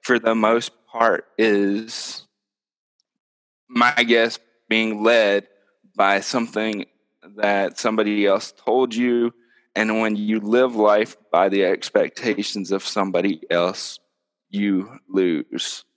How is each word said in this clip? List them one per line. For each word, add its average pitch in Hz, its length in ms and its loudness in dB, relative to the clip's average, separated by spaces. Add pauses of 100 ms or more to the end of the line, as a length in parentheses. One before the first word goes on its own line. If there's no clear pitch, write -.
for 123 180 0
the 113 160 0
most 113 360 2 (160)
part, 113 400 0 (100)
is, 104 880 -2 (1400)
my 123 240 2 (120)
guess, 117 340 2 (300)
being 110 340 -2
led 107 440 4 (500)
by 98 240 2
something 110 640 -6 (500)
that 101 420 -2
somebody 104 460 0
else 98 280 0
told 120 420 -2
you. 120 400 0 (400)
And 110 260 0
when 107 160 0
you 104 240 -2
live 120 340 2
life 107 420 2 (140)
by 92 180 4
the 98 160 2
expectations 101 1080 -2
of 98 100 -4
somebody 95 680 -2
else, 87 480 -2 (520)
you 101 480 -2 (100)
lose. - 760 -2 (120)